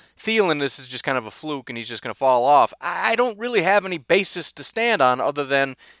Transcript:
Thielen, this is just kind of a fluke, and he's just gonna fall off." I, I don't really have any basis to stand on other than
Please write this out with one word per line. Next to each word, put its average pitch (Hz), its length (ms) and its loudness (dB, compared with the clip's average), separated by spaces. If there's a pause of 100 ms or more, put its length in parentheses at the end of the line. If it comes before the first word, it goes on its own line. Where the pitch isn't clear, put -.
(200)
Thielen, 196 400 0
this 139 180 0
is 120 100 -8
just 127 140 -10
kind 135 140 -2
of 117 80 -4
a 110 60 -12
fluke, 143 400 -10
and 117 80 -10
he's 113 100 -12
just 117 140 -12
gonna 113 120 -8
fall 127 300 2
off." 139 360 6
I, 180 320 -2
I 226 40 0
don't 226 220 0
really 233 240 -2
have 190 240 2
any 185 100 -6
basis 180 560 -2
to 147 100 -10
stand 226 380 -2
on 127 180 4
other 143 260 -2
than 135 320 0 (240)